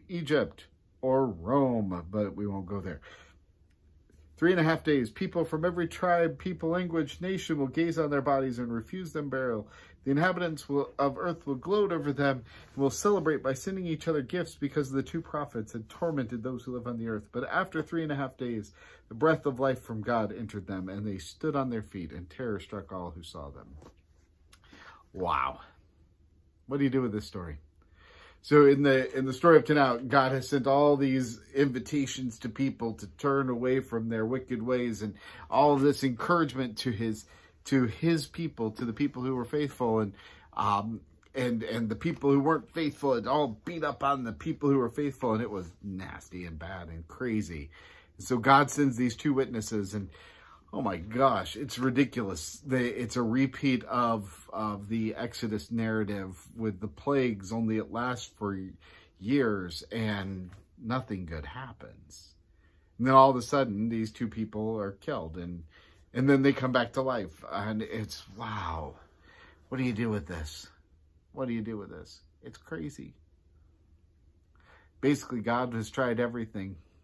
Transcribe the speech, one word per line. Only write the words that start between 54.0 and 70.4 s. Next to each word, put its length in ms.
of 380
the 260
Exodus 560
narrative 680
with 240
the 100
plagues, 640
only 260
it 140
lasts 460
for 220
years 720
and 580
nothing 480
good 200
happens. 880
And 100
then 60
all 160
of 80
a 40
sudden, 460
these 240
two 160
people 500
are 140
killed, 460
and, 260
and 160
then 120
they 120
come 200
back 200
to 80
life. 480
And 320
it's, 540
wow, 600
what 80
do 80
you 80
do 160
with 160
this? 420